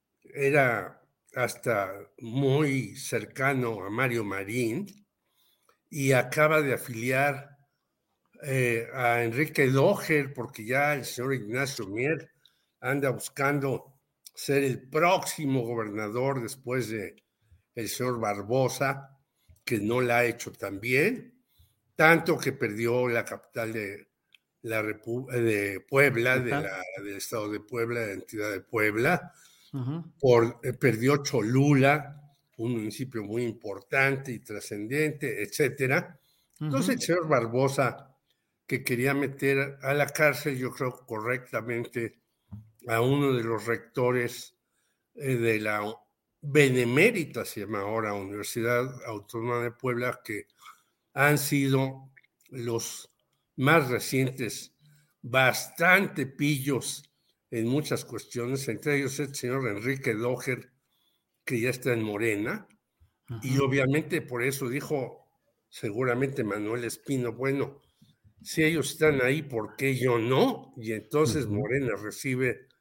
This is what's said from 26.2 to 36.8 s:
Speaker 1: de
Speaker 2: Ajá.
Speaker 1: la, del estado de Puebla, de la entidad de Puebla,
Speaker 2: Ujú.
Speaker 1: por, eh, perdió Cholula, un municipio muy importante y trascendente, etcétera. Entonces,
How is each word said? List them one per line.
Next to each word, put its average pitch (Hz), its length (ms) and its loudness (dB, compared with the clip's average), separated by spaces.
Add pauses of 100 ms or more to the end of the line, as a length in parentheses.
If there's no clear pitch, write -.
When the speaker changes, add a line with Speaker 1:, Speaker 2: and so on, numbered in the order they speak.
Speaker 1:
de 123 160 -2
Speaker 2:
Ajá. 143 80 -2
Speaker 1:
la, 95 200 -8 (220)
del 101 120 -10
estado 104 340 -6
de 104 100 -6
Puebla, 117 400 -4
de 110 60 -4
la 98 80 -6
entidad 104 360 -6
de 92 120 -6
Puebla, 117 720 0 (400)
Speaker 2:
Ujú. 143 440 -6
Speaker 1:
por, 120 440 6
eh, 127 100 -2
perdió 127 460 4
Cholula, 139 1000 4 (400)
un 117 140 -4
municipio 110 520 -6
muy 117 200 -2
importante 131 840 -2
y 110 80 -8
trascendente, 113 1040 -4
etcétera. 131 800 0 (400)
Entonces, 151 300 0